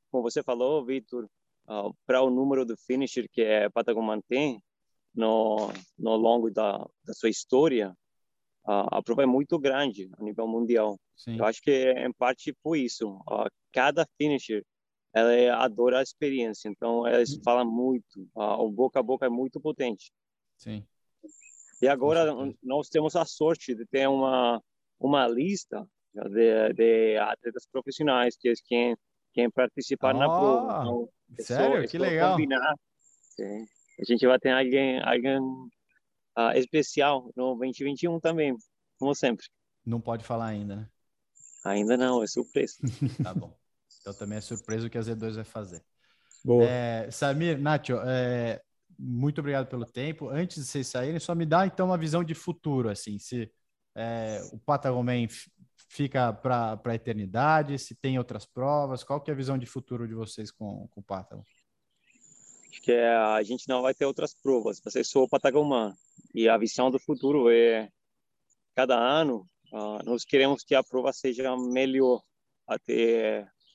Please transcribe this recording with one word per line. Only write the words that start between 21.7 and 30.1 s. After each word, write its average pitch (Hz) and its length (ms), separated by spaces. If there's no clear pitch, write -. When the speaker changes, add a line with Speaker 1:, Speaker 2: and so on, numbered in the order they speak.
Speaker 1:
E 127 60
agora 151 440
Speaker 2:
Com 127 140
certeza. 139 180
Speaker 1:
nós 139 260
temos 156 260
a 160 100
sorte 151 500
de 110 100
ter 135 220
uma, 131 520
uma 139 280
lista 160 580
de, 110 580
de 113 440
atletas 107 540
profissionais, 131 640
que - 100
eles 117 140
querem, 120 340
querem 120 180
participar 131 640